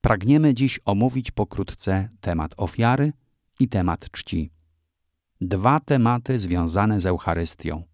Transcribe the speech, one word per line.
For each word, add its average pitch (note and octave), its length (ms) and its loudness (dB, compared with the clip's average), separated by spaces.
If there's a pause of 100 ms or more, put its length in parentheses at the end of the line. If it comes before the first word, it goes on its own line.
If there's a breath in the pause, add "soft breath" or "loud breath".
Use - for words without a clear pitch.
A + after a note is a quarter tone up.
Pragniemy B2+ 540 4
dziś B2+ 300 -2
omówić B2 460 0
pokrótce G2 760 -4 (120)
temat D#2+ 360 -4
ofiary B2 560 0 (480)
i B2+ 80 2
temat F2+ 420 -2
czci. - 400 -6 (920)
Dwa G2+ 400 0
tematy B2 580 2
związane F#2 640 0
z F2 60 0
Eucharystią. E2 760 -2 (120)